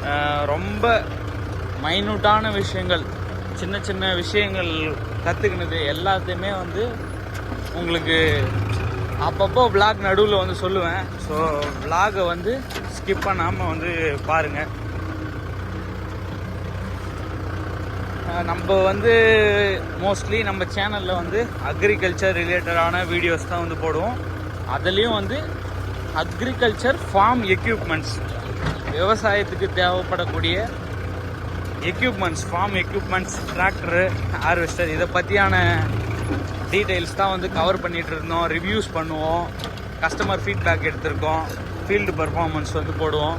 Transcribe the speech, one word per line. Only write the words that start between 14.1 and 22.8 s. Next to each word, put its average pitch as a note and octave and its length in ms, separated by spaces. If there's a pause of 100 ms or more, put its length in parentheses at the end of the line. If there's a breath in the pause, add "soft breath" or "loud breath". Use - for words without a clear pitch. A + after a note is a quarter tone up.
பாருங்க. D3+ 400 (3750)
ஆ, E3+ 120
நம்ம F3+ 420
வந்து G3+ 300 (880)
mostly G3+ 420
நம்ம G3 200
சேனல்ல G3 520
வந்து F3+ 320 (200)
அக்ரிகல்ச்சர் F#3+ 680
ரிலேட்டடான E3+ 720